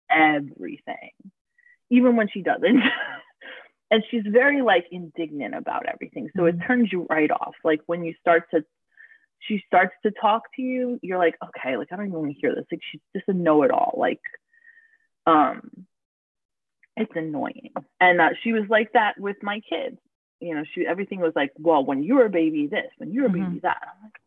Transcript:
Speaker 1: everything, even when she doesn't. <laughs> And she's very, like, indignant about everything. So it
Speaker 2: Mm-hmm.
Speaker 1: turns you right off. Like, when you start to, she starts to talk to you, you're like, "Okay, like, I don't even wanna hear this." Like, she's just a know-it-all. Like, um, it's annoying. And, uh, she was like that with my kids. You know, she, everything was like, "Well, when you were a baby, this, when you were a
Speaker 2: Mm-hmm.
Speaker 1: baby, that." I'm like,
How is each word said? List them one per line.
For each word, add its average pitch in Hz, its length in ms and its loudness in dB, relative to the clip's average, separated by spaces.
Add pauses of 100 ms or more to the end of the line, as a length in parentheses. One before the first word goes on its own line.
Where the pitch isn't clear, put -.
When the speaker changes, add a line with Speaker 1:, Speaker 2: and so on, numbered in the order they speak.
Speaker 1:
everything, 151 1000 0 (800)
even 247 260 6
when 220 140 2
she 196 120 -8
doesn't. 185 460 2
<laughs> - 40 2 (1000)
And 220 220 2
she's 233 160 -2
very, 269 340 4
like, 185 300 4
indignant 156 640 -8
about - 300 -6
everything. - 500 -10
So 180 100 0
it 170 120 4
Speaker 2:
Mm-hmm. 170 100 -6
Speaker 1:
turns 240 240 2
you 180 180 -4
right 156 220 2
off. - 320 -4
Like, 156 220 2
when 175 180 -4
you 165 160 -6
start 170 320 4
to, 156 140 0 (760)
she 208 260 -6
starts 185 280 2 (100)
to 214 80 2
talk 220 320 0 (140)
to 262 40 -10
you, 254 400 -4
you're 185 160 -6
like, 170 240 2
"Okay, - 360 -6
like, 120 120 -8
I 185 60 -10
don't 202 120 -8
even 175 120 -6
wanna 147 140 -6
hear - 200 -2
this." - 160 -8
Like, 165 120 -8 (100)
she's 156 80 -18 (160)
just 196 140 -6
a 196 40 0
know-it-all. 156 640 2
Like, - 220 0 (1080)
um, 160 600 0 (1120)
it's 220 180 -4
annoying. 156 560 -8 (300)
And, 180 180 6
uh, 160 120 6 (120)
she 233 80 0
was 220 160 0
like 214 240 0
that 214 260 2
with 202 240 -6
my 208 200 -6
kids. - 360 -8 (440)
You 170 140 -8
know, 151 180 -6
she, 175 120 -4
everything 190 360 -6
was 160 120 0
like, 139 240 -2
"Well, 156 280 2
when 139 180 -2
you 214 120 0
were 254 100 6
a 214 40 0
baby, 160 380 0
this, 185 300 -6
when 156 160 -10
you 262 80 -2
were 262 60 2
a - 20 2
Speaker 2:
Mm-hmm. 190 220 -2
Speaker 1:
baby, 180 100 -8
that." - 220 -2
I'm 196 200 -20
like, 214 240 -20